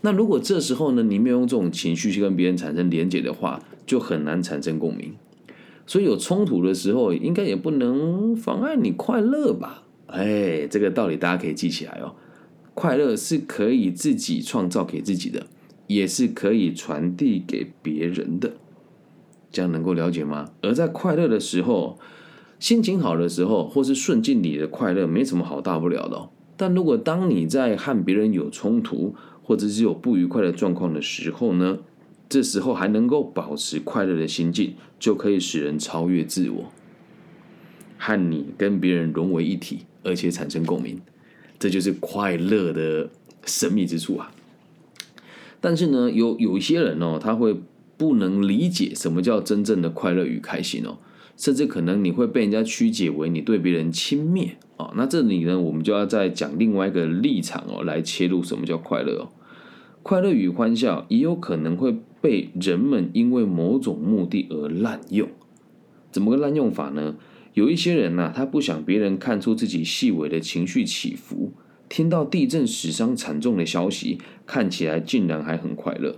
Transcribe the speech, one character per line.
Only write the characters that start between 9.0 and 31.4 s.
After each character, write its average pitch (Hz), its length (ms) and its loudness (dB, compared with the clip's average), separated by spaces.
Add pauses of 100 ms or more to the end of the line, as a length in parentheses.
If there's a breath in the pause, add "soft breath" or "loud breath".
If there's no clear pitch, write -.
乐 277 320 2
吧？ - 300 -10 (240)
哎， 95 600 -2
这 - 100 -2
个 101 140 4
道 104 160 0
理 80 80 0
大 87 160 0
家 90 100 0
可 87 60 -6
以 78 60 -4
记 - 160 -2
起 - 160 -6
来 - 160 -14
哦。 - 140 -12 (580 loud breath)
快 135 240 0
乐 135 180 2
是 151 220 -2
可 113 320 0
以 113 220 2
自 135 220 0
己 - 280 -2
创 95 280 -2
造 92 140 0
给 80 180 -6
自 98 140 -2
己 - 140 -6
的， - 180 -8 (400 loud breath)
也 101 180 2
是 117 220 0
可 - 240 0
以 95 220 2
传 80 420 -4
递 110 320 2
给 - 240 -6 (100)
别 78 240 -4
人 87 360 -4
的。 - 140 -4 (960)
这 - 100 -4
样 90 100 0
能 80 100 -2
够 90 120 0
了 85 180 0
解 82 140 -4
吗？ 73 240 -8 (120)
而 101 120 0
在 160 140 2
快 165 280 -2
乐 160 140 2
的 107 100 4
时 90 220 -2
候， 95 360 0 (640 loud breath)
心 233 240 4
情 190 160 2
好 - 160 2
的 85 140 2
时 90 160 0
候， 98 220 2
或 143 140 2
是 131 140 2
顺 131 260 2
境 113 220 2
里 76 140 0
的 76 100 -2
快 101 240 -2
乐， 87 160 2
没 82 160 2
什 87 140 0
么 87 80 0
好 71 160 -6
大 85 180 -2
不 82 80 0
了 - 220 -2
的 - 80 -8
哦。 - 120 -14 (280)
但 190 160 2
如 180 100 2
果 143 140 4
当 170 320 0
你 87 180 2
在 117 300 2
和 101 260 0
别 95 120 2
人 107 180 4
有 80 160 -2
冲 110 320 0
突， 101 340 -4 (300 loud breath)
或 110 120 2
者 104 100 -2
是 104 160 0
有 107 100 2
不 123 220 0
愉 90 100 2
快 98 160 -2
的 90 120 0
状 92 200 -2
况 87 200 -2
的 76 80 -4
时 - 280 -6
候 - 240 -2